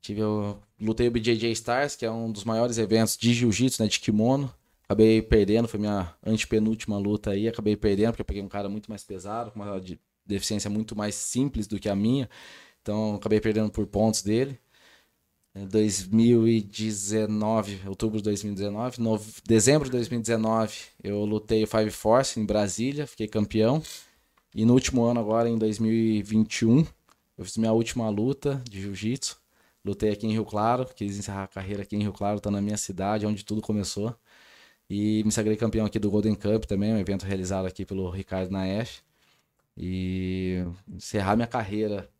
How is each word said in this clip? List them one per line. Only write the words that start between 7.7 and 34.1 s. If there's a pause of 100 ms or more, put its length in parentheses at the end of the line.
perdendo,
porque
eu
peguei
um
cara
muito
mais
pesado,
com
uma
de-, (280)
deficiência
muito
mais
simples
do
que
a
minha. (540)
Então,
acabei
perdendo
por
pontos
dele. (960)
Em
dois
mil
e
dezenove,
outubro
de
dois
mil
e
dezenove,
nove-,
dezembro
de
dois
mil
e
dezenove, (280)
eu
lutei
o
Five
Force
em
Brasília,
fiquei
campeão. (720)
E
no
último
ano
agora,
em
dois
mil
e
vinte
e
um, (520)
eu
fiz
minha
última
luta
de
jiu-jitsu. (420)
Lutei
aqui
em
Rio
Claro,
quis
encerrar
a
carreira
aqui
em
Rio
Claro,
tá
na
minha
cidade,
onde
tudo
começou. (760)